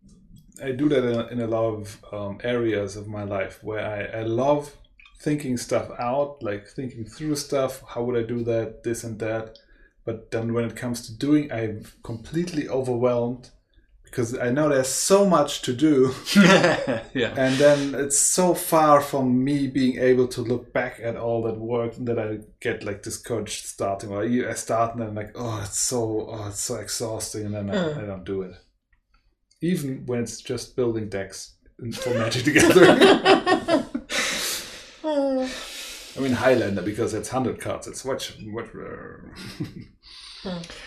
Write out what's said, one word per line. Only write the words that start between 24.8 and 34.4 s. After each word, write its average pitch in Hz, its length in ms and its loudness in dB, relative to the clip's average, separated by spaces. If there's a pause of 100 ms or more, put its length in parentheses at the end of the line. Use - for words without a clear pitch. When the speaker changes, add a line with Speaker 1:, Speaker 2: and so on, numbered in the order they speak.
Speaker 1:
and 117 80 -6
I'm 107 120 -8
like, 107 200 -10
"Oh, 113 280 -6
it's - 160 -6
so, 110 520 -2
oh, 104 180 -10
it's 101 120 -10
so 123 140 -6
exhausting," 107 720 -6
and 104 100 -4
then 101 140 -4
I, 98 60 -2
Speaker 3:
Mm. 156 280 -2
Speaker 1:
I - 40 -10
don't 92 180 -10
do 98 160 -4
it. 90 120 -10 (1080)
Even 147 460 -2
when 120 160 -2
it's - 180 -10
just - 340 -8
building 110 340 -2
decks - 460 -8 (380)
for - 220 -4
Magic 117 300 0
the 147 80 2
Gathering. 339 1400 8
<laughs> 247 100 -8 (1040)